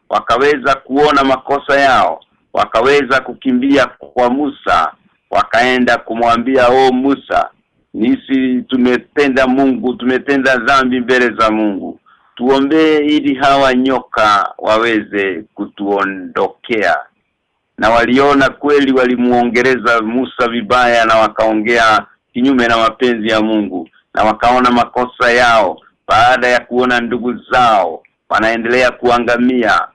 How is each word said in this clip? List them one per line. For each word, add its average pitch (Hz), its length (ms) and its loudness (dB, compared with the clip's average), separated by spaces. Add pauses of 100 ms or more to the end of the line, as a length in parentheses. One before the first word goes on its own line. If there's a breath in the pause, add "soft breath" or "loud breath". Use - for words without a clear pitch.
wakaweza 131 640 0
kuona 139 480 0
makosa 139 560 -2
yao, 107 420 0 (320)
wakaweza 127 680 0
kukimbia 127 640 0
kwa 120 440 -4
Musa, 98 600 -2 (400)
wakaenda 120 680 0
kumwambia, 117 680 0
"Oh 131 240 4
Musa, 127 580 -2 (440)
nisi 127 680 -2
tumetenda 127 840 -2
Mungu, 127 460 0
tumetenda 127 640 -2
dhambi 127 420 0
mbele 123 300 0 (100)
za 110 120 2
Mungu. 98 480 -4 (360 soft breath)
Tuombee 139 640 2
ili 147 380 0
hawa 139 380 2
nyoka 120 840 0
waweze 104 880 -2 (100)
kutuondokea." 98 1400 -4 (840)
Na 107 120 0
waliona 131 600 2
kweli 143 440 0
walimuongeleza 123 1080 0
Musa 123 460 -4
vibaya 117 580 0
na 113 100 2
wakaongea 110 880 0 (280 soft breath)
kinyume 123 340 0
na 117 100 0
mapenzi 113 500 -2
ya 110 140 0
Mungu, 104 480 -4 (240 soft breath)
na 101 100 -2
wakaona 120 480 2
makosa 123 600 -2
yao 117 500 2 (260 soft breath)
baada 120 400 2
ya 123 120 2
kuona 123 420 -2
ndugu 117 320 -6 (180)
zao 107 520 0 (260)
wanaendelea 117 640 -2
kuangamia, 120 920 0 (140)